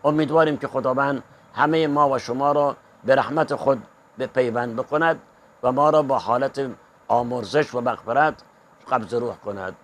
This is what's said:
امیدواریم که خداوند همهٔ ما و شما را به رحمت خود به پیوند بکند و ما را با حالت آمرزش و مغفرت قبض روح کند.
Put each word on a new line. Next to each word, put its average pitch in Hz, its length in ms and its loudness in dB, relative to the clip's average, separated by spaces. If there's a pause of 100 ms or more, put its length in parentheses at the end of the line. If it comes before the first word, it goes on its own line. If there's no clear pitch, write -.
امیدواریم 151 520 2
که 135 120 -8
خداوند 135 540 -2 (320)
همهٔ 156 320 2
ما 147 240 2
و 131 80 0
شما 139 340 -2
را 143 240 0 (280)
به 131 100 4
رحمت 143 400 0
خود 131 280 0 (360)
به 131 80 -4
پیوند 120 500 -2
بکند 156 440 0 (420)
و 127 100 2
ما 147 180 4
را 151 120 4
با 131 160 0
حالت 131 520 -2 (380)
آمرزش 120 640 -2
و 123 60 -2
مغفرت 123 540 0 (560)
قبض 117 240 -4
روح 113 220 -4
کند. 98 360 -10 (100)